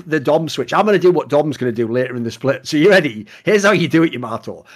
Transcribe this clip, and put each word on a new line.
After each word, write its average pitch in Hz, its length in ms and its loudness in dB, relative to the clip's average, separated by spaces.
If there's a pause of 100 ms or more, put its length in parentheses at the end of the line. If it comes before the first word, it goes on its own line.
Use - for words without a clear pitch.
the 156 120 -2
Dom 147 300 0
switch. 127 240 -6
I'm 185 140 2
gonna 208 100 4
do 180 140 4
what 151 180 -2
Dom's 147 260 0
gonna 127 160 -2
do 113 160 -2
later 127 280 -4
in 120 80 -6
the 117 80 -4
split. 131 340 -4
So 160 120 -4
you 160 120 4
ready? 147 380 2 (180)
Here's 202 180 2
how 202 100 4
you 175 140 0
do 160 140 2
it, 165 100 2
Yamato. 113 540 -10 (100)